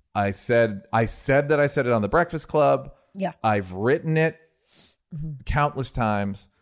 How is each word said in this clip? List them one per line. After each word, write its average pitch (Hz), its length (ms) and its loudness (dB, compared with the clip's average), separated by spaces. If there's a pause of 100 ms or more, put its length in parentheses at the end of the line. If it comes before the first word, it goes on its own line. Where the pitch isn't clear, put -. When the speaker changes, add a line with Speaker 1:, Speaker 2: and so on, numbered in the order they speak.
(160)
Speaker 1:
I 101 160 0
said, 113 520 0 (100)
I 113 120 2
said 139 440 0
that 147 100 2
I 143 80 4
said 139 180 -2
it 123 60 0
on 113 100 2
The 101 80 0
Breakfast 165 380 -2
Club. 139 440 2 (220)
Speaker 2:
Yeah. 190 200 -6 (100)
Speaker 1:
I've 104 300 0
written 131 440 0
it 160 200 0 (720)
Speaker 2:
Mm-hmm. 151 320 -10
Speaker 1:
countless 143 480 -2
times. 104 580 -2 (120)